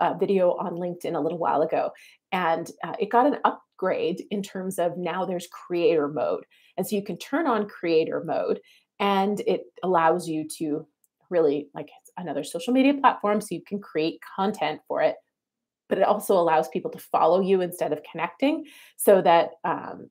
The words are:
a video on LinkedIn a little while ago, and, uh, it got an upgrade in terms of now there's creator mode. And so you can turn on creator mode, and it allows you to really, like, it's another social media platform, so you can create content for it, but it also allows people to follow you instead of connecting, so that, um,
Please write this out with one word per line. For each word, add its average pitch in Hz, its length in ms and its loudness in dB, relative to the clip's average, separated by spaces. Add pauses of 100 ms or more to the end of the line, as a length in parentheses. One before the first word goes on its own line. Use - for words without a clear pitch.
a 170 180 0
video 185 360 2
on 175 200 -6
LinkedIn 175 420 -6
a 143 40 -2
little 160 180 -4
while 147 240 0
ago, 151 300 -2 (400)
and, 170 380 -2 (120)
uh, 170 160 -8
it 202 100 -2
got 240 180 4
an 277 180 0
upgrade 185 840 -2
in 202 120 -4
terms 190 360 -8
of 170 200 0
now 180 260 -4
there's 175 220 -6
creator 165 640 0
mode. 120 360 -4 (320)
And 190 100 -4
so 214 100 -2
you 196 80 -2
can 185 140 -8
turn 320 280 -4
on 214 220 0
creator 160 560 0
mode, - 360 -2 (380)
and 196 480 2
it 180 160 0 (200)
allows 170 460 2
you 156 180 -6 (120)
to 151 280 -6 (440)
really, 151 440 2
like, 147 140 -12 (120)
it's - 160 -20
another 160 260 -6
social 170 300 -6
media 269 220 4
platform, 214 460 2
so - 140 -10
you 165 120 -8
can 202 140 -8
create 160 400 -4 (160)
content 175 520 -2
for 147 140 -2
it, 156 140 2 (720)
but 180 100 0
it 190 60 4
also 208 300 2
allows 160 340 4
people 165 220 -6
to - 80 -14
follow 170 420 2
you 190 200 4
instead 170 320 -4
of - 180 -4
connecting, 269 540 -2 (320)
so 190 260 6
that, 170 300 6 (120)
um, - 460 -6